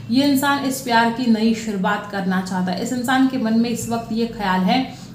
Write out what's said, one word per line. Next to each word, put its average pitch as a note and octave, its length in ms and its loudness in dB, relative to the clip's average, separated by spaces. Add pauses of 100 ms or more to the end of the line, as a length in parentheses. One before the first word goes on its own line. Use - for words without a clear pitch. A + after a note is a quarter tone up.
(100)
ये C4 140 2
इंसान C#4+ 400 2
इस C4 160 -2
प्यार A#3 320 2
की B3+ 140 -2
नई A3 280 4
शुरुआत G3+ 580 -2
करना F#3 300 -2
चाहता F#3 300 -2
है। - 100 -4
इस - 100 -4
इंसान C4 360 2
के B3+ 100 -4
मन A3 200 0
में A#3 120 2
इस - 180 -6
वक्त A3+ 240 -4
ये A3+ 140 0
ख्याल F#3+ 340 0
है B3 340 2 (200)